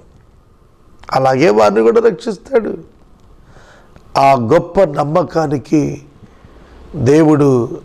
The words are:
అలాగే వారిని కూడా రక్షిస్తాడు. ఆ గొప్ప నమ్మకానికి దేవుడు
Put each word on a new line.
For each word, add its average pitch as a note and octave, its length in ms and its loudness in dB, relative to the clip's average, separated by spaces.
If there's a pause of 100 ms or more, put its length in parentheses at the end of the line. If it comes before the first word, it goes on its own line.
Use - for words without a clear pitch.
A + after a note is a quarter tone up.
(1120)
అలాగే C3 380 2
వారిని G#3 300 2
కూడా A3+ 200 2
రక్షిస్తాడు. A3 800 -4 (1400)
ఆ C3+ 160 4
గొప్ప C#3+ 480 -2
నమ్మకానికి D3+ 1200 -2 (920)
దేవుడు C#3+ 920 2